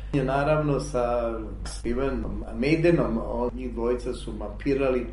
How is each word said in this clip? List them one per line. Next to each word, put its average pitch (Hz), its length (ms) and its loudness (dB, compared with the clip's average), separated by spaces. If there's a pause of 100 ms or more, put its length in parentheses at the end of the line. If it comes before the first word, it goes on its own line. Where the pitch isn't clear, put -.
(140)
je 139 100 2
naravno 143 560 2
sa 120 540 0 (320)
Stevenom 117 760 -2 (160)
Maidenom, 147 680 4
on, 120 280 0
njih 123 180 -6
dvojica 123 400 0
su 117 200 -8
mapirali 127 800 0